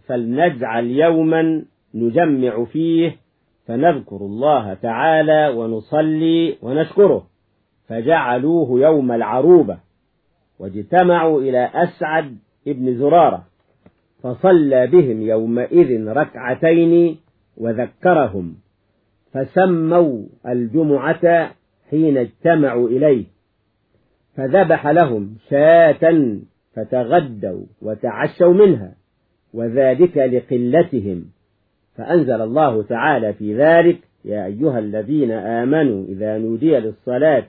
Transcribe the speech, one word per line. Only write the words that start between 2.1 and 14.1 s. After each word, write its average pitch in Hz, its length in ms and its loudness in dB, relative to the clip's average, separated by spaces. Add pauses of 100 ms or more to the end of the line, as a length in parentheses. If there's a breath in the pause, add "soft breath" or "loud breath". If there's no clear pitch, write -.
فيه 165 500 -2 (500)
فنذكر 123 500 -2
الله 107 580 -2
تعالى 151 840 0
ونصلي 156 1040 -2
ونشكره". 151 680 0 (600)
فجعلوه 127 960 0
يوم 143 300 2
العروبة، 117 680 2 (840)
واجتمعوا 160 840 0
إلى 123 320 -2
أسعد 151 640 -4 (300)
ابن 127 300 -4
زرارة، 139 480 2 (800)